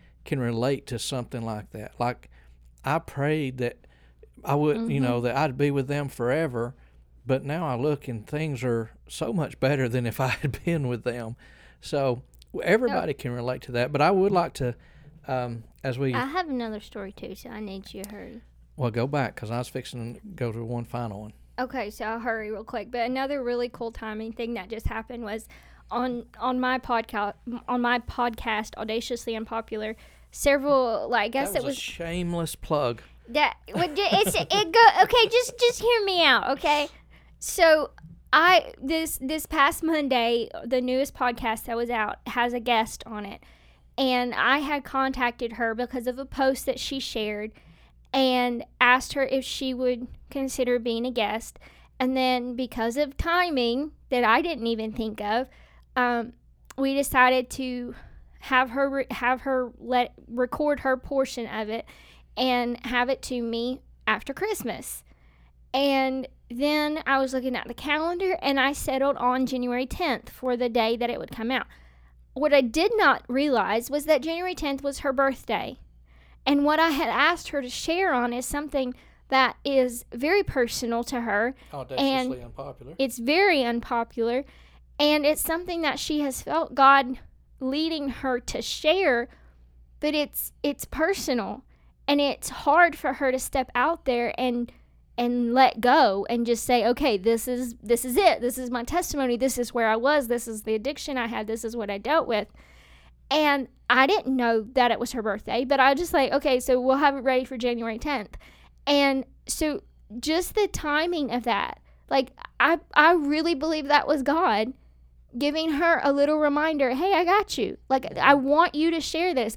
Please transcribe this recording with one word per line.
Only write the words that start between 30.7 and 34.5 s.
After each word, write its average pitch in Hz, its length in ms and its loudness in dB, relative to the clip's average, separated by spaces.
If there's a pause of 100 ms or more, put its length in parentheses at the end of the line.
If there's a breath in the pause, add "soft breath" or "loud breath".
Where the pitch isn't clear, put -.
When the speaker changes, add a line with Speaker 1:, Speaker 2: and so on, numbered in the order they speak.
Speaker 2:
like, 226 160 2
I - 40 -2
guess 269 220 -2
Speaker 1:
That 311 100 0
Speaker 2:
it 240 40 -4
Speaker 1:
was 277 100 -4
a - 20 -10
Speaker 2:
was - 0 -
Speaker 1:
shameless 170 800 -4
plug. 135 460 -2 (280)
Speaker 2:
That, 285 280 0 (160)
well, 339 140 0
ju-, 302 100 -6
it's, 403 380 2
it 403 360 0